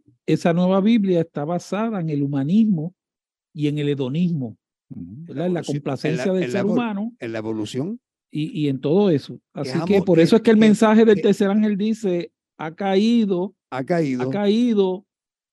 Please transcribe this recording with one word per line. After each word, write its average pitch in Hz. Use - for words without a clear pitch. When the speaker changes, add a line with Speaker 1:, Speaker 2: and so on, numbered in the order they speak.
Speaker 1:
esa 160
nueva 185
Biblia 196
está 151
basada 190
en 160
el 143
humanismo 156
y 147
en 147
el 143
hedonismo, 139
Speaker 2:
Ujú. 104
Speaker 1:
¿verdad? 165
En 185
la 160
Speaker 3:
Evolución, -
en -
la, -
Speaker 1:
complacencia 147
Speaker 3:
en 190
Speaker 1:
del 185
Speaker 3:
la 123
Speaker 1:
ser -
Speaker 3:
evol-, 208
Speaker 1:
humano 226
Speaker 3:
en 117
la 113
evolución. 113
Speaker 1:
y, 156
y 147
en 135
todo 180
eso. -
Speaker 3:
Que -
Speaker 1:
Así 131
Speaker 3:
amo-, 165
Speaker 1:
que 196
por 185
Speaker 3:
que, 165
Speaker 1:
eso 175
es 220
que 226
el 214
Speaker 3:
que, 214
Speaker 1:
mensaje 220
del 214
Speaker 3:
que 160
Speaker 1:
tercer 196
ángel 214
dice, 202
"Ha 160
caído, 196
Speaker 3:
ha 127
caído. 139
Speaker 1:
ha 131
caído 202